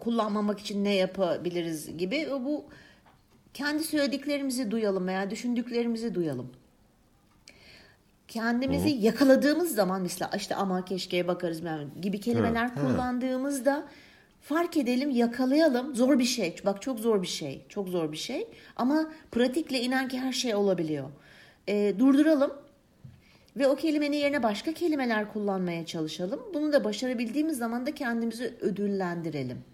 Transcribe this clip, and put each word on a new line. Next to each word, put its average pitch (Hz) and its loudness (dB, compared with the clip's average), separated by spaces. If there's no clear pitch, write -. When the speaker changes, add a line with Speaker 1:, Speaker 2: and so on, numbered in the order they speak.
Speaker 1:
kullanmamak 208 0
için 202 -4
ne 202 2
yapabiliriz 175 -2
gibi. 247 -2
Bu 277 -4
kendi 302 -2
söylediklerimizi 277 0
duyalım 196 0
veya 190 -2
düşündüklerimizi 233 -2
duyalım. 135 -2
Kendimizi 269 2
Speaker 2:
Hı. 196 4
Speaker 1:
yakaladığımız 277 6
zaman 190 2
mesela 170 -4
işte - -4
"ama 185 -2
keşkeye 180 -2
bakarız" 170 -2
ben 151 -6
gibi 202 -2
kelimeler 233 2
Speaker 2:
Ha, 247 -8
ha. - -4
Speaker 1:
kullandığımızda 254 0
fark 330 0
edelim, 254 2
yakalayalım. 254 4
Zor 247 6
bir 254 4
şey. 196 0
Bak 196 0
çok 262 -4
zor 214 4
bir 175 -4
şey. - -8
Çok 196 -6
zor 165 0
bir 156 -8
şey. 311 -6
Ama 311 2
pratikle 254 0
inan 254 0
ki 254 -4
her 262 -2
şey 240 -2
olabiliyor. 170 0
Ee, 208 2
durduralım 277 6
ve 269 4
o 277 4
kelimenin 294 0
yerine 285 0
başka 220 0
kelimeler 247 0
kullanmaya 185 -2
çalışalım. 180 -4
Bunu 302 0
da 247 6
başarabildiğimiz 254 -2
zaman 233 -4
da 294 -4
kendimizi 233 -4
ödüllendirelim. 175 -4